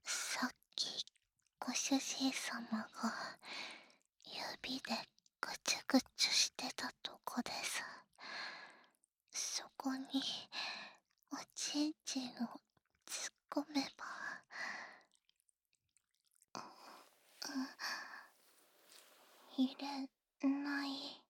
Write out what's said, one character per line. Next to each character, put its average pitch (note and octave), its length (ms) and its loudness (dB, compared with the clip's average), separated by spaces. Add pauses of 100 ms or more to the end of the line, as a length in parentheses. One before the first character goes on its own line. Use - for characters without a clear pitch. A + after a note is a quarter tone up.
さ - 440 0
っ - 40 0 (240)
き、 - 300 0 (540)
ご B3 140 -2
主 C4+ 260 4
人 C4+ 320 2
様 A#3 460 0
が G#3+ 100 -2 (1400)
指 - 560 -4
で - 160 0 (460)
ぐ - 80 0 (160)
ち - 100 6
ゅ - 120 -2
ぐ C4 120 10 (160)
ち - 120 6
ゅ - 40 4
し - 220 6
て - 200 -4
た - 160 -2 (120)
と - 240 -10
こ - 160 0
で - 100 -2 (120)
す。 - 200 0 (1500)
そ - 320 -2 (140)
こ C4+ 180 2
に、 C4+ 100 -2 (1300)
お C#4+ 60 -4 (160)
ち D4 360 4
ん D#4 40 -2 (120)
ち - 140 0
ん B3 100 -2 (140)
を - 180 -2 (440)
突 - 240 -2
っ - 40 -14 (160)
込 D4 240 2
め C#4+ 80 6 (160)
ば。 - 80 -6 (4000)
入 C4 180 4 (680)
れ C#4 80 6
な C#4+ 360 2
い。 - 440 -6